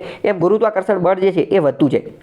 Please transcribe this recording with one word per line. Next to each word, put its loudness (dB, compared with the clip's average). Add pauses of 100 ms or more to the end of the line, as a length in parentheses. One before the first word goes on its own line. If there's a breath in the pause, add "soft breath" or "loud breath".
(240 loud breath)
એમ -2
ગુરુત્વાકર્ષણ 0
બળ 0
જે 2
છે 0
એ 0
વધતું 2
જાય. -2 (200)